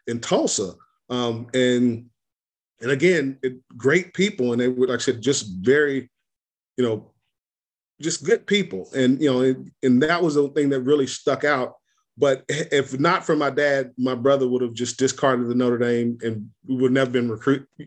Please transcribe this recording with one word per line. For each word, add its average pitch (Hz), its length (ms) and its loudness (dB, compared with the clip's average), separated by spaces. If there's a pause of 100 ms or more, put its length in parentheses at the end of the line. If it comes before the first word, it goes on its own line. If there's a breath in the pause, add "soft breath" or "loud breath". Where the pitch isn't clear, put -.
in 117 140 -6
Tulsa. 180 520 -2 (380 soft breath)
Um, 120 420 -4
and, 123 520 2 (760)
and 117 100 -2
again, 139 520 0
it, 127 140 -4 (200)
great 156 360 0
people. 170 400 -2
And 117 60 0
they 123 100 2
were, 127 180 0
like 123 140 -2
I - 20 -8
said, 120 180 -2
just 110 380 -2
very, 135 500 2 (680)
you 127 60 0
know, 110 280 -2 (920)
just 156 240 -6
good 214 220 0
people. 190 480 -2
And, 131 260 2
you 147 100 2
know, 127 100 2
and, 131 300 0 (120)
and 127 180 4
that 170 220 2
was 160 100 2
the 143 160 2
thing 143 200 0
that 139 120 0
really 139 240 2
stuck - 380 -4
out. 139 320 0 (420)
But 135 320 2
h-, 156 220 -4
if 131 280 0
not 170 260 0
for 165 100 0
my 147 140 0
dad, 135 480 0
my 127 180 -2
brother 131 340 2
would 123 120 0
have 120 120 -4
just 120 260 -6
discarded 127 480 0
the 120 80 -2
Notre 123 220 2
Dame, 120 440 0
and 113 280 -8 (180)
we 131 80 -4
would 127 160 2
never 135 180 2
been 123 200 0
recruit-, 135 360 0 (220)